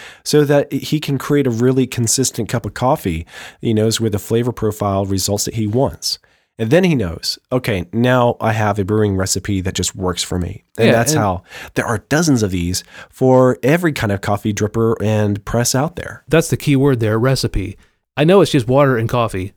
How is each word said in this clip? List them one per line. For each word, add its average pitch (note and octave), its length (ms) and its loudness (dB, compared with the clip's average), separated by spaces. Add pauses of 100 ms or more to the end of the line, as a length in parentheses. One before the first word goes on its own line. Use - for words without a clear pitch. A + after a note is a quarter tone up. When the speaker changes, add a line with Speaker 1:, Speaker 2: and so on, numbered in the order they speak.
(220)
Speaker 1:
so D3+ 220 2
that C#3+ 280 2
he D3 280 -4
can C#3 180 -4
create C#3+ 300 0
a - 20 2
really B2+ 340 2
consistent A#2+ 640 -2
cup A#2 160 -4
of G#2 100 -10
coffee. G2 520 -2 (340)
He A2+ 140 0
knows A2 260 0
where A2+ 80 0
the G2+ 120 -2
flavor A#2 320 -2
profile G2+ 520 -2
results G2 420 -2
that - 80 -6
he A2 120 -2
wants. A#2 540 -2 (400)
And A2+ 100 -2
then F3+ 140 4
he E3+ 100 2
knows, F2+ 460 -4 (100)
"Okay, A2+ 420 -2
now A#2+ 480 2
I A2 120 0
have G#2+ 260 0
a G2+ 60 -2
brewing G#2 320 2
recipe F#2+ 460 -2
that F#2 120 -4
just - 220 -4
works F2+ 260 -4
for F#2 160 -4
me." F2+ 240 -6 (140)
And A2+ 100 2
Speaker 2:
Yeah, B2 60 6
Speaker 1:
that's A#2 180 2
Speaker 2:
and D#3 100 2
Speaker 1:
how F#2 220 0 (320)
there C3+ 120 -4
are A2 120 -2 (100)
dozens C#3+ 360 2
of F#2 80 -2
these F2+ 320 -4 (260)
for B2+ 540 4
every E3 280 2
kind G#2+ 200 -2
of G2 80 -2
coffee G#2 340 -2
dripper A2+ 480 0
and G#2+ 420 0
press A#2+ 300 0
out C#3+ 220 -2
there. - 320 -12
Speaker 2:
That's D#3+ 220 2
the B2+ 60 0
key C#3+ 200 0
word C3 240 2
there, A2 180 2
recipe. A2+ 580 -2 (400)
I D3 80 2
know F#3 160 6
it's D3+ 100 4
just B2 160 2
water C3 300 4
and A2+ 120 -2
coffee, G2+ 480 -2